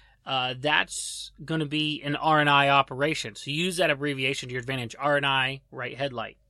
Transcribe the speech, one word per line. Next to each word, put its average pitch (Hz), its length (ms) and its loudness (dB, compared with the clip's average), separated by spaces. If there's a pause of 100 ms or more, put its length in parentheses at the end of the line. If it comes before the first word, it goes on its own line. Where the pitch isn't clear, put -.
(260)
uh, 127 320 -2
that's - 760 -2 (140)
gonna 160 220 -2
be 151 340 -4
an 143 140 -4
R 151 240 4
and 147 100 6
I 139 200 6
operation. 139 640 2
So - 160 -10
use 170 260 -2
that 165 140 4
abbreviation 135 580 -2
to 123 40 -8
your 127 80 -4
advantage. 123 380 -4
R 143 180 2
and 143 80 0
I, 135 360 0 (100)
right 123 240 -10
headlight. 123 420 -6 (120)